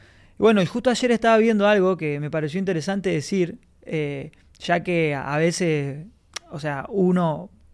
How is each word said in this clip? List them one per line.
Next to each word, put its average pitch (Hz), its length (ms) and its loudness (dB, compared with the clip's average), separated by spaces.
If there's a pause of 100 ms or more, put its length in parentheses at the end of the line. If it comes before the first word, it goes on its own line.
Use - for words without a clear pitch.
(380)
Y - 60 -6
bueno, 208 180 6
y 170 60 2
justo 240 240 0
ayer 240 180 0
estaba 226 280 4
viendo 214 300 4
algo 190 300 4
que 147 220 -4
me 147 100 -6
pareció 156 300 -4
interesante 190 500 -2
decir, 175 500 -2 (220)
eh, 143 480 -6 (300)
ya 175 240 -2
que 165 320 0
a 139 220 -6
veces, 156 680 -2 (460)
o 175 80 -10
sea, 143 300 -6
uno 180 600 0 (240)